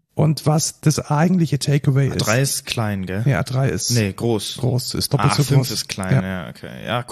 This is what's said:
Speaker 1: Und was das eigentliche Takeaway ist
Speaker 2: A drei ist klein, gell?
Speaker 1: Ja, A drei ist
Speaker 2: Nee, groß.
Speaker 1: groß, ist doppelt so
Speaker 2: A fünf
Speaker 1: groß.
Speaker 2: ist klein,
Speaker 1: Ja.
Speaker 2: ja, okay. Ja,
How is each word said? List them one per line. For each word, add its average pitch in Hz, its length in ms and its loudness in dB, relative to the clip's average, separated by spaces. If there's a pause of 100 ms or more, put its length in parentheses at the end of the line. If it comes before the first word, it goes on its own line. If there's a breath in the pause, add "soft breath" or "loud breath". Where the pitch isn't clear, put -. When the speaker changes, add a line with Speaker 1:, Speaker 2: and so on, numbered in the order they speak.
(160)
Speaker 1:
Und 151 300 2
was 151 360 0
das - 180 2
eigentliche 165 600 2
Takeaway 139 500 2
ist - 60 -4
Speaker 2:
A - 20 -2
drei 110 240 2
ist - 240 -2
klein, 101 400 -2
gell? 95 200 -4
Speaker 1:
Ja, 123 140 2
A - 40 0
drei 131 260 0
ist 90 220 -2
Speaker 2:
Nee, 110 200 2
groß. 113 460 -2
Speaker 1:
groß, 123 380 -2
ist - 180 -2
doppelt 104 200 4
so 143 100 2
Speaker 2:
A - 20 2
fünf 135 140 4
Speaker 1:
groß. 123 120 -2
Speaker 2:
ist - 160 -6
klein, 95 240 -4
Speaker 1:
Ja. 92 320 0
Speaker 2:
ja, 60 60 -10
okay. 62 360 -14
Ja, 120 260 -4